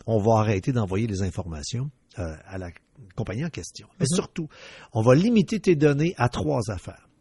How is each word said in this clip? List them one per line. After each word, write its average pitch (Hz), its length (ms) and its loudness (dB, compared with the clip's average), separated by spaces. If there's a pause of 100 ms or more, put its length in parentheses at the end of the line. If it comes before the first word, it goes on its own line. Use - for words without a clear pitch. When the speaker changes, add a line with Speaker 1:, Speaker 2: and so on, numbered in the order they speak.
Speaker 1:
on 113 140 2
va 107 200 4
arrêter 107 320 0
d'envoyer 110 360 0
les 98 160 -4
informations, 90 680 -6 (300)
euh, 80 160 -6 (100)
à - 120 -14
la 92 120 -10 (460)
compagnie 113 300 -6
en 170 40 -6
question. - 380 -14 (120)
Mais 175 120 0
Speaker 2:
Mhm. 175 40 2
Speaker 1:
surtout, 175 320 -4 (460)
on 110 80 0
va 127 140 8
limiter 208 440 2
tes 175 160 4
données 147 420 2
à 123 120 2
trois 123 400 -2
affaires. - 380 -12 (140)